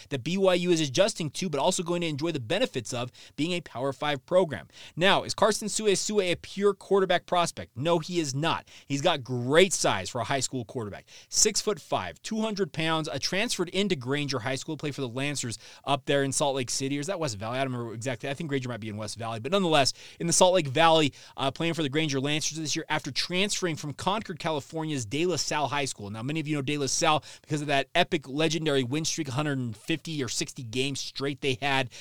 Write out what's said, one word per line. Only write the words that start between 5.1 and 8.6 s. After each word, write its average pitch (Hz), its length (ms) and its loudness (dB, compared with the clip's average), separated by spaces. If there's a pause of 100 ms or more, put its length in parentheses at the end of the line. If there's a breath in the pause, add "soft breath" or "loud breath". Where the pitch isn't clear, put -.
is 104 100 -6
Carson 214 360 2
Suesue 202 640 2
a 165 40 0
pure 196 380 0
quarterback 185 500 2
prospect? 175 520 -2
No, 165 240 2
he 175 180 -2
is 143 160 -2
not. 139 320 -2 (200 loud breath)